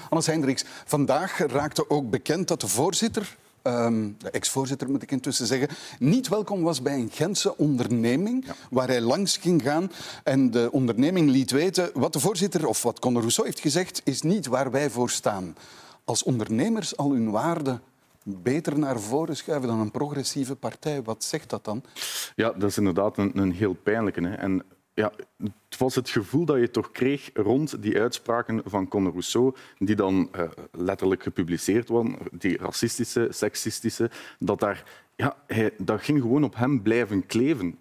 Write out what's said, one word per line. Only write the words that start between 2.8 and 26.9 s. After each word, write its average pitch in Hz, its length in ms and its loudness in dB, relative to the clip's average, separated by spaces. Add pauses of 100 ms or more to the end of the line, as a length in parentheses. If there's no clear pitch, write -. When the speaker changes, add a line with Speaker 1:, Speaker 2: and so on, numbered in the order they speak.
Speaker 1:
ehm, 117 460 2 (100)
de - 120 -10
ex-voorzitter 135 600 -2
moet 139 120 -2
ik - 80 -14
intussen 127 360 -2
zeggen, 131 220 2 (300)
niet 170 300 4
welkom 202 340 0
was 156 200 0
bij 143 120 -2
een 117 180 -2
Gentse - 440 0
onderneming 143 920 2
Speaker 2:
Ja. - 80 -12 (160)
Speaker 1:
waar 127 180 2
hij 127 120 4
langs 147 360 2
ging 170 260 2
gaan. 160 280 0 (340)
En 135 260 4
de 117 220 4
onderneming 139 580 4
liet 131 200 4
weten, 165 440 2
wat 135 180 2
de 147 80 -2
voorzitter 175 460 0
of 110 160 0
wat 117 160 0
Conor 120 220 2
Rousseau 117 280 2
heeft - 140 -6
gezegd, 165 420 -2
is 139 180 -2
niet 170 240 0
waar 127 240 0
wij 139 200 0
voor 120 200 0
staan. 92 460 -4 (480)
Als - 180 -2
ondernemers 131 720 0
al 143 160 0
hun 113 180 2
waarden 139 500 0 (440)
beter 123 540 -2
naar 135 220 0
voren 139 360 -2
schuiven 139 320 -2
dan 113 120 0
een 104 100 0
progressieve 139 680 -4
partij, 139 460 -4
wat 110 220 -6
zegt - 260 -6
dat - 140 -6
dan? 127 180 -4 (520)
Speaker 2:
Ja, 113 180 0
dat 101 180 0
is - 80 -2
inderdaad 98 400 2
een, 101 200 0
een 95 140 2
heel 95 220 0
pijnlijke, 104 520 0
hè. 101 80 -4
En 95 280 -2 (320)
ja, 107 180 0 (300)
het - 360 -10
was 131 160 2
het 123 160 -2
gevoel 131 340 0
dat 147 140 4
je 120 120 4
toch 110 200 -2